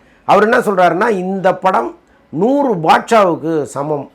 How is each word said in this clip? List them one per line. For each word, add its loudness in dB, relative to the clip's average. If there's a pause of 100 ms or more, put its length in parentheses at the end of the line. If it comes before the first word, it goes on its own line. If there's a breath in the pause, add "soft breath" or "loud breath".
(260 soft breath)
அவர் 4
என்ன 2
சொல்றாருன்னா, 2
"இந்த -2
படம் -2 (340 soft breath)
நூறு 0
பாட்ஷாவுக்கு 0
சமம்" -6